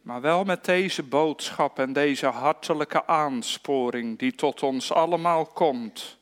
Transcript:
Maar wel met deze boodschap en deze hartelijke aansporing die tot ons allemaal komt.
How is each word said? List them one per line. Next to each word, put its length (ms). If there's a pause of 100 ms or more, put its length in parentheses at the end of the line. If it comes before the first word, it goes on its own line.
Maar 200
wel 220
met 220
deze 380
boodschap 760
en 140
deze 320
hartelijke 800
aansporing 1120
die 160
tot 280
ons 280
allemaal 540
komt. 760